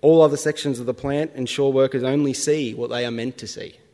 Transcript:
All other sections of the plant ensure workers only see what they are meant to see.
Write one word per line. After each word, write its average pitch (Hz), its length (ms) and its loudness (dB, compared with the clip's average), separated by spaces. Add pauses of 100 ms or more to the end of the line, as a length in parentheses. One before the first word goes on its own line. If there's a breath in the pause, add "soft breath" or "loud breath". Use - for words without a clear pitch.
All 160 200 8
other 147 160 6
sections 147 420 -4
of 120 60 -10
the 123 80 -4
plant 143 420 -4
ensure 139 360 0
workers 131 320 2
only 139 300 0
see 147 400 -2
what 120 160 -6
they 120 160 -4
are 120 60 -6
meant 117 280 -6
to 110 80 -12
see. - 300 -14 (160)